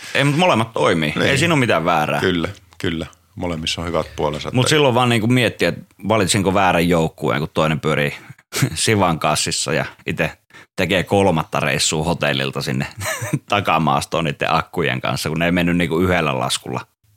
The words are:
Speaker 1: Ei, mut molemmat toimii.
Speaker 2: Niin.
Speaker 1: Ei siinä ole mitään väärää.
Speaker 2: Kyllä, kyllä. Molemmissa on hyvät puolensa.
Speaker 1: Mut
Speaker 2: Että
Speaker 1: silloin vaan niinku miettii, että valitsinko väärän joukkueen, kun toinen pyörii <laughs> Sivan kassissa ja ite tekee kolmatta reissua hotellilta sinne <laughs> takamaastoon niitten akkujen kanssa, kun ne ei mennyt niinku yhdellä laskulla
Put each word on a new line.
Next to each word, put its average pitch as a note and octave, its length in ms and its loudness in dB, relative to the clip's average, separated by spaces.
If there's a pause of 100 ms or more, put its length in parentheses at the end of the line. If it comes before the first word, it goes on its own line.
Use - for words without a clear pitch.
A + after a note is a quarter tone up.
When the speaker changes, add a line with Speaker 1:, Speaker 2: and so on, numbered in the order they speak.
(140)
Speaker 1:
Ei, C3+ 100 2
mut C#3+ 140 0
molemmat F3+ 360 2
toimii. E2+ 420 0
Speaker 2:
Niin. - 140 0
Speaker 1:
Ei C#3 80 2
siinä E3+ 160 2
ole D3 60 4
mitään G2+ 260 2
väärää. D2+ 340 2
Speaker 2:
Kyllä, F2 280 2 (300)
kyllä. E2 280 -4 (300)
Molemmissa E2+ 460 -6
on E2+ 60 -6
hyvät E2 280 -4
puolensa. D2+ 380 -4
Speaker 1:
Mut B2+ 120 2
Speaker 2:
Että - 40 0
Speaker 1:
silloin D3 260 2
vaan B2 140 2
niinku A2+ 180 2
miettii, A#2+ 400 2
että - 140 -2 (260)
valitsinko G2 460 2
väärän F2+ 360 4
joukkueen, D#2+ 500 0
kun D2+ 140 -4
toinen D#2 260 0
pyörii D2 360 0 (340)
<laughs> - 240 -2
Sivan F2+ 460 2
kassissa D#2 540 -2
ja C#2 120 0 (200)
ite E2 320 -4 (380)
tekee F2+ 280 2
kolmatta F2+ 560 2
reissua D2 440 0
hotellilta C#2 580 -2
sinne C#2 260 -4 (340)
<laughs> - 280 -6
takamaastoon D#2+ 760 0
niitten - 280 -2
akkujen C#2+ 480 -2
kanssa, C2+ 280 -4
kun D#2 100 -4
ne E2 60 0
ei F2 60 2
mennyt F2 260 2
niinku E2 220 -2
yhdellä E2 400 0
laskulla B1+ 420 -6 (360)